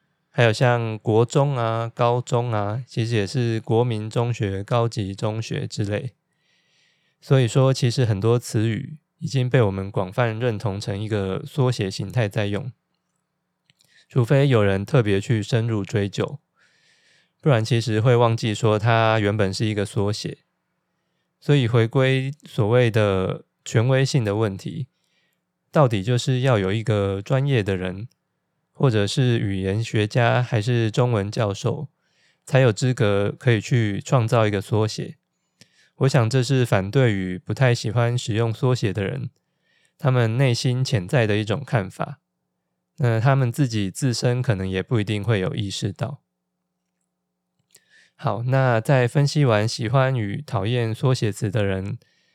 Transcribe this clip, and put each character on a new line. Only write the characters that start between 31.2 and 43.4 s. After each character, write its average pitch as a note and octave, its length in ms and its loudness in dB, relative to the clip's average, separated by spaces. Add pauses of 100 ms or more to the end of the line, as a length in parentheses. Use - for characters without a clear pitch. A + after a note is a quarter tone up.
教 G#2 220 -2
授， C#3+ 340 -4 (580)
才 C3 140 2
有 B2+ 120 6
资 B2+ 220 -2
格 G2+ 440 0
可 B2 140 2
以 A2 100 2
去 G#2+ 400 0
创 A#2 260 2
造 A2+ 180 2
一 G#2 60 0
个 G2+ 80 0
缩 G#2+ 280 0
写。 - 300 -10 (800)
我 C3+ 100 2
想 A#2+ 220 4
这 C3 140 2
是 B2+ 220 2
反 G2+ 260 0
对 B2 220 4
于 F#2 260 -4
不 - 140 -8
太 B2 200 2
喜 A#2+ 160 -4
欢 A#2+ 280 0
使 A#2 160 -4
用 A2+ 200 0
缩 B2+ 220 0
写 G2+ 160 -2
的 G2 120 -4
人， - 260 -6 (680)
他 C3+ 140 2
们 A#2 260 2
内 C3 160 2
心 B2+ 300 0
潜 F#2 240 -2
在 A#2+ 180 2
的 G#2 120 0
一 G#2+ 80 -2
种 A2 200 -4
看 F#2+ 240 -2
法。 - 300 -10 (800)
那 A#2 220 0
他 C3+ 160 4
们 B2+ 160 0